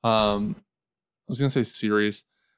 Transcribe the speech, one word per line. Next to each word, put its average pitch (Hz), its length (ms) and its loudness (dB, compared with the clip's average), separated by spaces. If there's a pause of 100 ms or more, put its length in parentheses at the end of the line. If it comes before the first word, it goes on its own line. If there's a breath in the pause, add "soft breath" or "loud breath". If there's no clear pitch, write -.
um, 104 560 0
I - 680 -20
was 127 100 -6
gonna 139 100 2
say 131 140 0
series, 104 600 -2 (320)